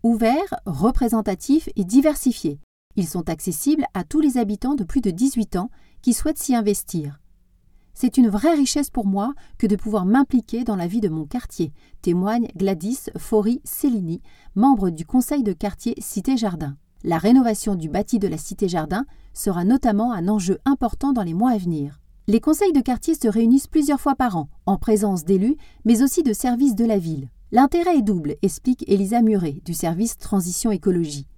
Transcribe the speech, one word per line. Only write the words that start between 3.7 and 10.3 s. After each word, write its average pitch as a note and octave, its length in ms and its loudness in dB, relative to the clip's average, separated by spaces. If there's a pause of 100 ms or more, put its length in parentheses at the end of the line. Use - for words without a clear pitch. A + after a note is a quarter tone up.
à F#3+ 100 -4
tous - 160 -2
les C4 200 2
habitants A3+ 340 -2
de A#3+ 100 -2
plus A#3+ 180 -2
de G3 100 0
dix-huit A3 460 0
ans F#3+ 120 -4 (320)
qui B3 100 2
souhaitent D4+ 280 -2
s'y B3+ 160 -2
investir. « F#3+ 640 -4 (760)
C'est - 240 0
une A#3+ 120 6
vraie A#3+ 260 2
richesse C#4+ 340 0
pour A3 160 -4
moi G3+ 300 -2 (240)
que A3 80 2
de G#3 80 2
pouvoir G3 320 -2
m'impliquer B3 560 2